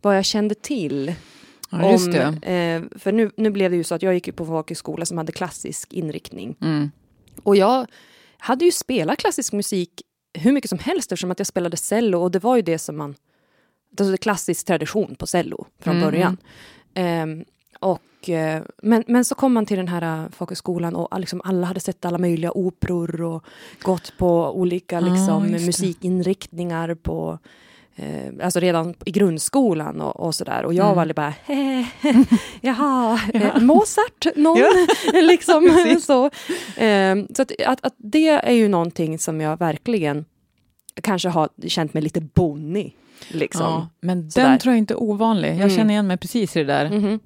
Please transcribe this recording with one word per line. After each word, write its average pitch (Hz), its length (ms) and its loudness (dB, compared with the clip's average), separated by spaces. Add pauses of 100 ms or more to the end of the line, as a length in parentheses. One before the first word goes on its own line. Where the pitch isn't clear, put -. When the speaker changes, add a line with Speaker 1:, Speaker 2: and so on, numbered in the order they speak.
Speaker 1:
vad 202 140 4
jag 190 80 2
kände 208 300 -2
till. 151 600 -6 (560)
Speaker 2:
Ja, 180 220 2
just 180 140 4
Speaker 1:
Om, 175 60 -2
Speaker 2:
det. 151 400 -2 (400)
Speaker 1:
eh, - 60 -20
för 196 140 -4
nu, 220 240 2
nu 220 140 0
blev 196 200 0
det 180 60 0
ju 165 80 -2
så 175 100 -4
att 165 80 -4
jag 185 120 2
gick 175 120 -2
ju 175 60 -8
på 165 140 -10
folkhögskola 160 600 -8
som 170 120 -6
hade 160 140 -6
klassisk - 600 -10
inriktning. 151 680 -10
Speaker 2:
Mm. 147 300 -2 (520)
Speaker 1:
Och 202 140 4
jag 226 300 2 (520)
hade 262 260 -2
ju 349 80 6
spelat 220 460 -4
klassisk - 340 -4
musik 202 380 -4 (480)
hur 214 140 2
mycket 285 160 -2
som 180 100 -4
helst, 311 340 -4
eftersom 180 180 -6
att 180 100 -4
jag 202 60 -4
spelade 170 300 -4
cello, 208 460 0
och 180 80 0
det 185 80 -2
var 240 180 2
ju 226 60 4
det 165 160 -2
som 151 180 -10
man, 143 180 -10 (760)
alltså, - 140 -2
det 190 100 0
är - 20 -2
klassisk - 500 -4
tradition 175 520 -2
på - 80 -10
cello - 400 -4 (140)
från 175 160 0
Speaker 2:
Mm. 160 140 2
Speaker 1:
början. 180 260 0 (580)
Ehm, 165 500 -4 (360)
och, - 480 -4
eh, 160 340 -2 (200)
men, 220 240 2
men 240 180 2
så 269 100 -4
kom 254 180 2
man 214 140 2
till 202 100 -2
den 185 120 -4
här, 165 360 -4
eh, - 80 -12
folkhögskolan 170 640 -6
och, 170 140 -4
ah, 185 80 -6
liksom, 180 260 -8
alla 180 220 -2
hade 185 140 -6
sett - 240 -8
alla 175 140 -4
möjliga 170 340 -2
operor 170 720 -4
och 165 220 -8 (380)
gått 185 360 -2
på 170 400 2
olika, 180 380 -2
Speaker 2:
Ah, 170 40 -2
Speaker 1:
liksom, 190 480 2
Speaker 2:
just 170 120 0
det. 170 60 -2
Speaker 1:
musikinriktningar 175 1300 -4
på, 165 440 -6 (580)
eh, 67 360 -10 (100)
alltså, 180 180 -2
redan 170 340 0 (100)
i 202 60 -8
grundskolan 165 880 0
och, 147 200 -6
och 160 140 -2
sådär. - 300 -6
Och 165 100 -2
jag 185 180 4
Speaker 2:
Mm. 180 40 4
Speaker 1:
var 160 180 0
bara, 151 200 -4 (120)
<laughs> 269 400 -2 (720)
"Jaha, 247 680 0
Speaker 2:
<laughs> 214 60 -4
Ja. 220 80 2
Speaker 1:
eh, 208 220 2
Mozart, 403 640 4 (100)
någon?" 320 220 6 (540)
Speaker 2:
Ja. 370 80 6
Speaker 1:
<laughs> - 20 6
Liksom, 339 460 6
Speaker 2:
Precis. 339 380 6
Speaker 1:
så. 277 240 4 (460)
Ehm, 202 500 2 (100)
så 269 60 2
att, 254 100 -2 (140)
att, 262 200 -2
att 262 100 -4
det 311 320 2
är 247 260 4
ju 220 140 6
någonting 170 500 0
som 160 220 -4
jag 156 180 -2
verkligen 156 640 -2 (800)
kanske 185 260 0
har 160 200 2 (180)
känt 160 280 -4
mig 156 80 0
lite 156 180 -4
bonig, 160 760 -2 (320)
liksom. 165 380 -4
Speaker 2:
Ja, 165 220 -4 (120)
men 180 220 -2
den 156 80 -12
Speaker 1:
Sådär. 262 280 4
Speaker 2:
tror 254 160 0
jag 233 40 4
inte 220 160 0
är - 80 -4
ovanlig. 208 460 0
Jag 160 80 -2
Speaker 1:
Mm. 196 140 4
Speaker 2:
känner 214 240 2
igen 208 120 0
mig 185 100 0
precis 196 400 -4
i - 20 2
det 151 140 0
där. 143 180 0
Speaker 1:
Mhm. 208 360 -2